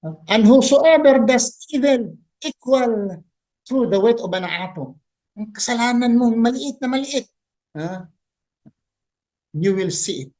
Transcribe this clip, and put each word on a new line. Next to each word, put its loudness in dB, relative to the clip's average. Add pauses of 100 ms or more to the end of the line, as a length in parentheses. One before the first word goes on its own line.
And -2
whosoever 6
does 0
evil -2 (240)
equal -2 (480)
to -6 (120)
the 0
weight 2
of -8
an -4
atom. -10 (400)
Ang -14
kasalanan 0
mo, 2
maliit -2
na -4
maliit. -6 (480)
Ha? -12 (1400)
You 0
will -4
see -8
it. -20